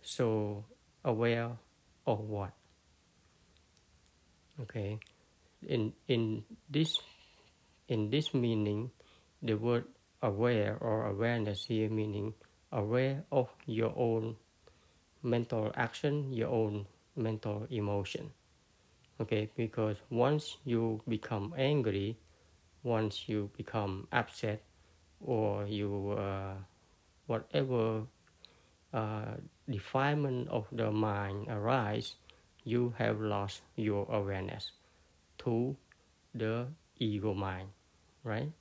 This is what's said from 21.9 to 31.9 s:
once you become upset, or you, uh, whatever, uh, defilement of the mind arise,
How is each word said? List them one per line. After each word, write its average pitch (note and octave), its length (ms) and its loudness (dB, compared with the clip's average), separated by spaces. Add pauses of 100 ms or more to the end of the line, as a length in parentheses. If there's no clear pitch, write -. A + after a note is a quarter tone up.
once A2 460 0
you G#2 280 0
become G2 560 -2
upset, A2+ 480 -2 (600)
or G#2+ 460 0
you, G2+ 520 -2
uh, G2 360 -4 (720)
whatever, A2+ 760 0 (920)
uh, G#2+ 420 -2 (360)
defilement C3 800 0
of A2 240 -2
the A#2 180 0
mind G2+ 580 0
arise, G#2+ 680 0 (480)